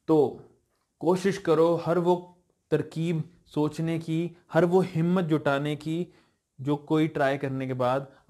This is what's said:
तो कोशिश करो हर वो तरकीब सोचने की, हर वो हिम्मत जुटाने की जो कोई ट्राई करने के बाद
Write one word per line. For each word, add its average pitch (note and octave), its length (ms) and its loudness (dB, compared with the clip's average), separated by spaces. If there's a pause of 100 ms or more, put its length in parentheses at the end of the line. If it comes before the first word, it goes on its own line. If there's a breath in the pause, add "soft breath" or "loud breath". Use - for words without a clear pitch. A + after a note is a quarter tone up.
तो D#3+ 100 6 (840)
कोशिश F#3 380 0
करो E3 380 2
हर E3 220 -2
वो F3 160 4 (560)
तरकीब D#3 520 -2 (240)
सोचने D#3+ 520 -2
की, E3 380 -4 (160 loud breath)
हर E3 120 4
वो F3+ 180 4
हिम्मत F3 420 0
जुटाने D3 520 0
की D#3+ 300 -6 (520 soft breath)
जो C#3+ 180 -2
कोई D#3 320 0
ट्राई C#3+ 300 0
करने C3+ 280 -6
के B2+ 80 -6
बाद B2+ 320 -2 (240 soft breath)